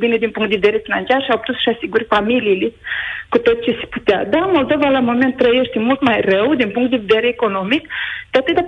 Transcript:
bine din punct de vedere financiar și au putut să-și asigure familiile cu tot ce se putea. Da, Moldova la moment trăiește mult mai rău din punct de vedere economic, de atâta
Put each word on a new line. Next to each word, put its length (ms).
bine 140
din 140
punct 180
de 120
vedere 220
financiar 380
și 100
au 60
putut 180
să-și 200
asigure 300
familiile 560
cu 80
tot 240
ce 180
se 60
putea. 300
Da, 140
Moldova 300
la 120
moment 380
trăiește 420
mult 220
mai 200
rău 340
din 140
punct 200
de 160
vedere 220
economic, 560
de 80
atâta 280